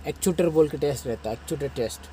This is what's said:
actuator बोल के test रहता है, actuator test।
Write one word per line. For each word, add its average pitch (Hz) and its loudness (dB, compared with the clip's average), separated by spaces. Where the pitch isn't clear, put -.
actuator 175 2
बोल 156 6
के 147 -6
test 139 -2
रहता 113 -4
है, 117 -4
actuator 143 -6
test। 117 -2